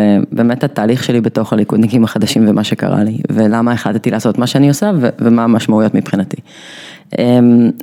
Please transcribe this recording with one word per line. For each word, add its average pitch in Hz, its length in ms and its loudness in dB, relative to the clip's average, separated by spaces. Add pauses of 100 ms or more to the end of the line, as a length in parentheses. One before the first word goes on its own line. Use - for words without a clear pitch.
(320)
באמת 120 320 0
התהליך 123 400 -2
שלי 120 160 0
בתוך 110 320 -2
הליכודניקים 110 520 0
החדשים 110 440 0
ומה 104 160 0
שקרה 101 400 -2
לי, 110 140 -4 (140)
ולמה 113 400 0
החלטתי 110 380 -4
לעשות 107 280 -2
מה 120 80 0
שאני 139 220 2
עושה 208 220 0 (100)
ו-, 120 80 0 (100)
ומה 117 260 2
המשמעויות 110 500 0
מבחינתי. 98 420 -4 (840)
אמ, 120 520 4 (120)